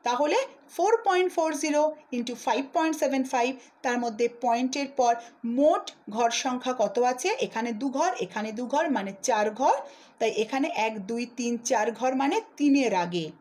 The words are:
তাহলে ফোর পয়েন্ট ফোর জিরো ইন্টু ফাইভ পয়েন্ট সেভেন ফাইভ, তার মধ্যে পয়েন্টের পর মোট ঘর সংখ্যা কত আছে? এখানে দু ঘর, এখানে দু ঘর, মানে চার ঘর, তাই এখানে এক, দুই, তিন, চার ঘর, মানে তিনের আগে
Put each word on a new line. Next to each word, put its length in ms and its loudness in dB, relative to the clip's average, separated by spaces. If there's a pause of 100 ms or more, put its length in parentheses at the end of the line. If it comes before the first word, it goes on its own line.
তাহলে 320 2 (360)
ফোর 180 4 (140)
পয়েন্ট 300 4
ফোর 140 2 (120)
জিরো 200 2 (340)
ইন্টু 180 -4 (100)
ফাইভ 180 0 (120)
পয়েন্ট 280 0
সেভেন 200 0 (100)
ফাইভ, 180 2 (340)
তার 200 -2
মধ্যে 220 0 (180)
পয়েন্টের 440 0 (100)
পর 140 4 (460)
মোট 260 4 (320)
ঘর 140 2 (140)
সংখ্যা 380 -2
কত 140 0 (160)
আছে? 160 -2 (180)
এখানে 240 -4 (100)
দু 60 -2 (100)
ঘর, 140 2 (140)
এখানে 240 -6 (100)
দু 140 -4
ঘর, 120 2 (120)
মানে 140 -4 (160)
চার 200 2 (140)
ঘর, 160 4 (420)
তাই 120 2 (120)
এখানে 260 0 (180)
এক, 80 -4 (160)
দুই, 120 -4 (160)
তিন, 140 -2 (180)
চার 160 2 (120)
ঘর, 120 2 (120)
মানে 140 2 (220)
তিনের 340 4 (120)
আগে 220 -2 (140)